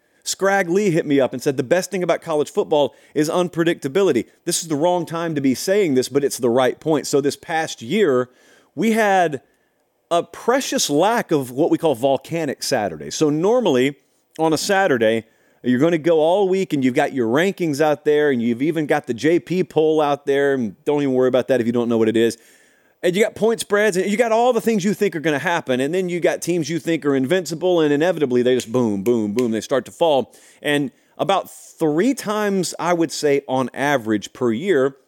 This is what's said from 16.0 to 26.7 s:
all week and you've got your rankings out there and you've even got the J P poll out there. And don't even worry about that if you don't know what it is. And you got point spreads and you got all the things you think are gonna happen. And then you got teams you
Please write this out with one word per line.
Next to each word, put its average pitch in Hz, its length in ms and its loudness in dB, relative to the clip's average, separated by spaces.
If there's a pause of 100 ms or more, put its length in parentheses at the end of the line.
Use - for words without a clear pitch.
all 185 280 2
week 185 240 -2
and 139 120 0
you've 127 100 0
got 143 180 0
your 127 140 0
rankings 156 540 0
out 151 240 0
there 147 260 2
and 120 120 0
you've 117 200 -2
even 156 240 -2
got 147 200 -2
the 123 80 -4
J 151 240 2
P 175 240 -2
poll 156 380 2
out 143 240 0
there. 139 300 2
And 117 300 -4
don't 147 180 0
even 135 120 0
worry 127 140 4
about 123 200 2
that 131 120 2
if 113 60 -2
you 120 60 0
don't 120 160 0
know 117 100 2
what 110 100 4
it 110 80 2
is. 113 220 2 (640)
And 175 120 0
you 202 80 2
got 214 120 -2
point 220 260 -2
spreads 202 360 0
and 185 140 -2
you 208 60 -2
got 233 160 0
all 240 200 2
the 226 80 -2
things 220 240 0
you 202 100 0
think 185 220 -2
are 160 40 -8
gonna 147 180 0
happen. 147 420 -2
And 143 120 -2
then 185 160 -2
you 175 120 -6
got 156 220 -4
teams 165 260 -4
you 165 100 -4